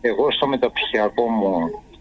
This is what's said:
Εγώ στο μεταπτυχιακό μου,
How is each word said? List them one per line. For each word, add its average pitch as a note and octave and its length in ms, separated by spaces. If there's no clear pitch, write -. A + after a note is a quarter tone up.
Εγώ A#2+ 300
στο - 160
μεταπτυχιακό A#2+ 800
μου, F#2+ 540